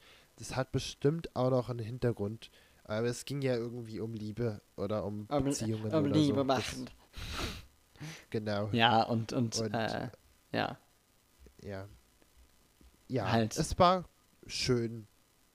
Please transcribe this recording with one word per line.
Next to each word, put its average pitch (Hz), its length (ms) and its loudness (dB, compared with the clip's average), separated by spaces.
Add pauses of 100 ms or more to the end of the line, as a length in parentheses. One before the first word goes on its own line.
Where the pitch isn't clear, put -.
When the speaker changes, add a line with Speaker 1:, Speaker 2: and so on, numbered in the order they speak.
(360)
Speaker 1:
Das - 200 -8
hat 131 160 -4
bestimmt 151 640 -2
auch 127 140 2
noch 123 200 2
einen 123 80 -6
Hintergrund, 113 720 -2 (320)
aber 110 240 -2
es 120 180 -2
ging 139 160 -4
ja 131 140 2
irgendwie 117 460 -4
um 113 140 -6
Liebe 107 460 -2 (160)
oder 101 280 -2
um 104 260 -6
Speaker 2:
Um, 143 140 2
Speaker 1:
Beziehungen 110 400 -2 (100)
Speaker 2:
um 156 120 4
Speaker 1:
oder - 40 2
Speaker 2:
Liebe 143 280 4
Speaker 1:
so. 139 60 2
Das - 20 -2 (300)
Speaker 2:
machen. 127 140 -10 (1400)
Speaker 1:
Genau. 107 420 -2
Speaker 2:
Ja, 113 320 8
und, 113 280 0
und, 113 280 0
Speaker 1:
Und 110 140 -2
Speaker 2:
äh, 113 340 -2 (440)
ja. - 240 0 (840)
Speaker 1:
Ja. 98 260 -10 (1200)
Ja, 117 240 0
Speaker 2:
Halt. 113 240 2
Speaker 1:
es - 220 -2
war 180 260 6 (420)
schön. 117 600 -2 (480)